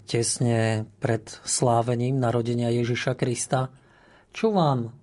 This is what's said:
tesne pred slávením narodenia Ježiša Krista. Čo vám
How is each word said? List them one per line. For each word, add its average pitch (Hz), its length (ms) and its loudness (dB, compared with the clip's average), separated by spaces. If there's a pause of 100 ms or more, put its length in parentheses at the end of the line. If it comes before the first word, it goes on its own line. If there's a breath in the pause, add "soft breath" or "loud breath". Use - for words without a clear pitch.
tesne 113 800 0 (160)
pred 113 240 -2 (160)
slávením 123 800 0
narodenia 120 480 0
Ježiša 120 480 -2
Krista. 127 560 -2 (560 soft breath)
Čo 220 240 0
vám 135 480 2